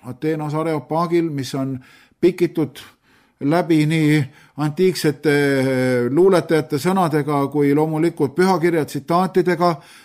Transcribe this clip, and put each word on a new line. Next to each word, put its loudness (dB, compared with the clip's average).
Ateenas -6
Areopaagil, -2
mis -8
on -4
pikitud 0
läbi 0
nii 2
antiiksete, 0
eh, 0
luuletajate 2
sõnadega 0
kui 2
loomulikult 0
pühakirja 2
tsitaatidega 0